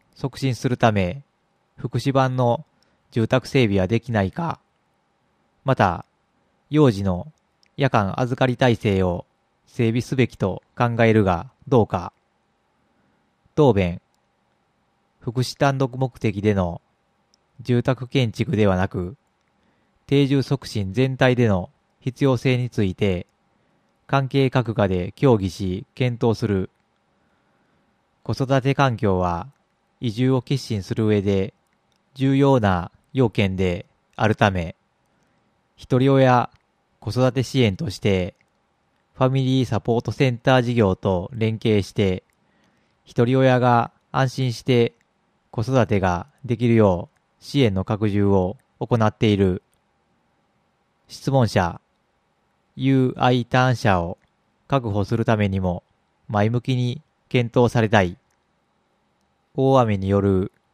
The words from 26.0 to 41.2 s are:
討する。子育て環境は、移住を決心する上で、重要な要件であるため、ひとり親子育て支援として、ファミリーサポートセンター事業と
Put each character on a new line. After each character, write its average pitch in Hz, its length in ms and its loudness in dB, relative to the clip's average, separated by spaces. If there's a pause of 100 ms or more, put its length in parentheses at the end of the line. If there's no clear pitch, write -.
討 113 120 0
す 113 100 -4
る。 98 220 -2 (1500)
子 120 100 -6
育 135 280 -2
て 135 140 0
環 131 220 -2
境 95 220 0
は、 87 280 -4 (540)
移 120 100 -6
住 127 200 0
を 127 100 0
決 - 220 -6
心 101 200 -6
す - 100 -6
る 113 120 -2
上 107 160 2
で、 98 320 -2 (600)
重 135 220 0
要 135 240 4
な 92 320 -2 (220)
要 127 160 2
件 95 260 -2
で 92 300 -2 (300)
あ 113 120 0
る 104 80 2
た 107 160 2
め、 90 240 -6 (1000)
ひ - 120 -20
と 127 120 2
り 135 100 2
親 127 400 4 (500)
子 - 120 -10
育 127 200 2
て 131 120 -2
支 131 180 -2
援 104 140 2
と 165 140 -8
し - 100 -10
て、 95 360 -2 (800)
フ 131 120 -2
ァ 131 40 2
ミ 131 160 -2
リ 131 180 2
ー - 20 -6
サ 110 140 -2
ポ 113 180 -2
ー 120 40 -4
ト - 100 -6
セ 131 180 0
ン 120 80 -4
タ 127 200 2
ー 127 40 2
事 120 140 -2
業 98 200 2
と 95 380 -4